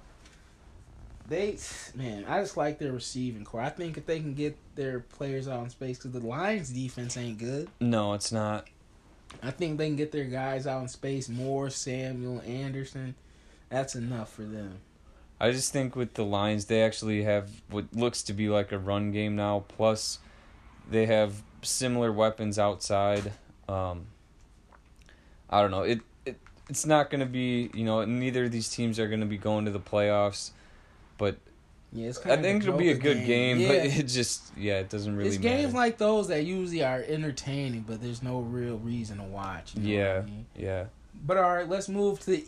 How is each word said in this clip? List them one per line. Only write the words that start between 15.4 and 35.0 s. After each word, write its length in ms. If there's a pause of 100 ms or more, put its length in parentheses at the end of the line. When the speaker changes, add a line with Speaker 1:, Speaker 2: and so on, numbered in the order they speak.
Speaker 2:
I 100
just 220
think 240
with 180
the 120
Lions, 400
they 160
actually 400
have 260 (220)
what 240
looks 300
to 100
be 160
like 200
a 80
run 320
game 240
now. 320
Plus, 520 (720)
they 160
have 360 (200)
similar 500
weapons 460
outside. 760 (340)
Um, 400 (1400)
I 140
don't 80
know. 140
It, 180 (240)
it, 100 (320)
it's 160
not 260
gonna 160
be, 460
you 120
know, 200
neither 400
of 80
these 160
teams 300
are 100
gonna 180
be 120
going 260
to 60
the 100
playoffs, 720 (680)
but 180 (560)
Speaker 1:
Yeah, 160
it's 100
Speaker 2:
I 40
Speaker 1:
kind 180
of 20
Speaker 2:
think 220
Speaker 1:
a 40
Speaker 2:
it'll 100
be 120
a 40
Speaker 1:
joker 80
Speaker 2:
good 240
Speaker 1:
game. 320
Speaker 2:
game, 100
but 160
Speaker 1:
Yeah. 140
Speaker 2:
it 60
just, 520
yeah, 220
it 100
doesn't 280